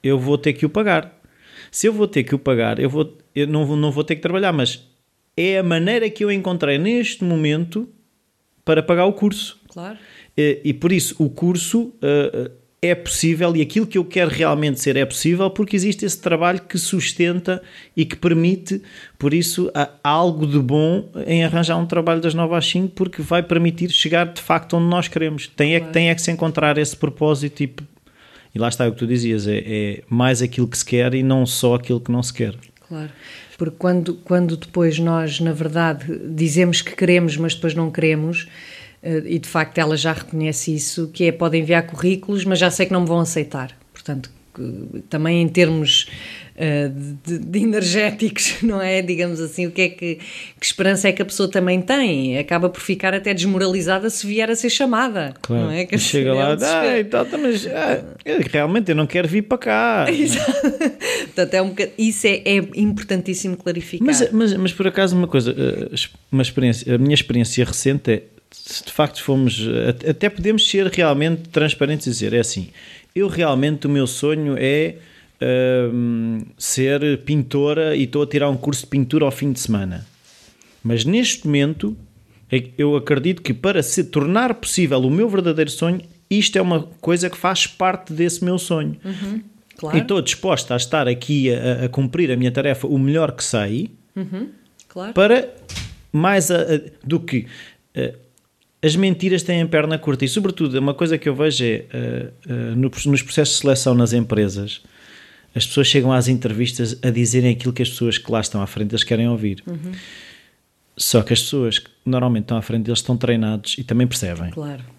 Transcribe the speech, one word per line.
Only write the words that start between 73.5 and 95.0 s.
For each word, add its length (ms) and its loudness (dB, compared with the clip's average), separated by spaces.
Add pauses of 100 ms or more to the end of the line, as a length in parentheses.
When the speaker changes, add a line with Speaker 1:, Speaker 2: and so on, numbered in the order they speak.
Speaker 1:
o 40 2
meu 160 2
sonho 520 -2
é, 380 0 (960)
hum, 480 -2 (160)
ser 640 0
pintora 760 0
e 80 2
estou 180 0
a 40 0
tirar 240 0
um 60 0
curso 260 -4
de 60 -18
pintura 360 2
ao 60 2
fim 220 -4
de 80 -6
semana." 460 -4 (760)
Mas 220 0
neste 420 0
momento, 500 0 (540)
é 100 2
que 180 -14
eu 180 2
acredito 460 0
que 100 -4
para 300 0
se 220 0
tornar 500 0
possível 460 0
o 100 2
meu 180 2
verdadeiro 420 0
sonho, 300 -2 (300)
isto 260 2
é 60 4
uma 200 2 (180)
coisa 280 0
que 80 -8
faz 300 0
parte 460 -2
desse 320 0
meu 140 0
sonho. 460 -2
Speaker 2:
Uhum, 380 -8 (340)
claro. 220 -2
Speaker 1:
E 20 8
estou 220 2
disposta 520 -2
a 20 0
estar 320 0
aqui 440 0
a, 340 0
a 20 -2
cumprir 420 0
a 60 0
minha 140 2
tarefa 360 -2
o 120 0
melhor 340 2
que 120 -10
sei, 460 -2 (260)
Speaker 2:
Uhum, 320 -8 (400)
claro. 240 -12